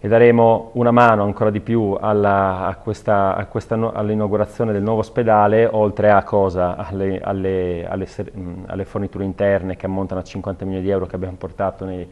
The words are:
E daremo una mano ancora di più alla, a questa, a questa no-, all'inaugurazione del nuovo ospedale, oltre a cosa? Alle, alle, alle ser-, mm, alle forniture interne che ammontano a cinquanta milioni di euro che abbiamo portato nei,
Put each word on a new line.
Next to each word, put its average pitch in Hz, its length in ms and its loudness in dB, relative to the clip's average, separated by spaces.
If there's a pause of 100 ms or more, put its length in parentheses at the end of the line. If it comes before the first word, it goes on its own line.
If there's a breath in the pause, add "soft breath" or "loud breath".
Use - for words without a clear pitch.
E 107 40 -4
daremo 117 640 6
una 120 180 0
mano 117 320 6
ancora 101 280 0
di 104 100 -4
più 107 400 0
alla, 98 680 2
a 95 80 -4
questa, 101 640 0
a 101 100 -6
questa - 300 -4
no-, 113 160 -2
all'inaugurazione 107 800 -2
del 101 100 -2
nuovo 110 160 0
ospedale, 107 640 2
oltre 107 460 2
a 98 140 6
cosa? 90 500 0
Alle, 95 460 -6
alle, 92 680 -4
alle 95 180 -6
ser-, - 300 -12
mm, 92 300 -12
alle 95 180 -8
forniture 101 380 -8
interne 95 540 -2
che - 100 -10
ammontano 95 320 -4
a 92 60 -8
cinquanta 95 400 -10
milioni 95 200 -6
di 98 60 -2
euro 92 160 -2
che 90 80 -12
abbiamo 92 220 -8
portato 95 480 -8
nei, 92 280 -10